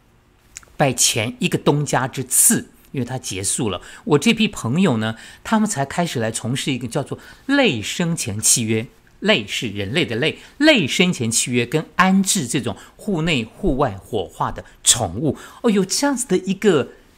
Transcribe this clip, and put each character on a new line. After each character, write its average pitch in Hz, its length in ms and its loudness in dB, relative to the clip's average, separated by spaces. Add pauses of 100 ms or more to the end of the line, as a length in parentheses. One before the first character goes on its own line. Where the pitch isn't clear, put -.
(760)
拜 139 160 2
前 123 480 0
一 180 80 0
个 156 120 0
东 147 260 2
家 131 220 0
之 131 160 -8
赐， - 460 2 (220)
因 143 80 -6
为 120 60 -2
它 127 140 -8
结 95 240 -6
束 107 260 -2
了。 90 100 -4 (240)
我 147 160 4
这 226 140 4
批 220 140 0
朋 131 340 -2
友 143 160 4
呢， 110 180 -2 (280)
他 220 160 2
们 214 100 2
才 139 160 -2
开 175 180 -2
始 156 160 -4
来 113 120 0
从 117 240 -4
事 143 180 -2
一 123 60 -4
个 131 80 -6
叫 139 160 -4
做 - 160 -10 (260)
类 247 360 2
生 165 340 -2
前 107 260 -4
契 - 220 2
约， 110 240 0 (340)
类 147 260 2
是 - 220 -6
人 98 240 -6
类 170 120 0
的 113 120 -4
类， 139 200 -2 (200)
类 277 280 4
生 180 260 2
前 113 200 -2
契 - 200 -2
约 120 140 2
跟 156 180 -2 (120)
安 190 260 6
置 185 240 0
这 139 140 -2
种 101 160 -4 (200)
户 180 280 -4
内 151 220 0
户 147 320 -2
外 120 200 0
火 95 280 -4
化 120 260 -4
的 - 120 -10 (200)
宠 101 320 2
物。 135 220 -2 (240)
哦， 240 100 4
有 196 140 4
这 - 200 -2
样 285 100 0
子 - 120 -6
的 185 100 2
一 185 160 -2
个， 170 360 2 (280)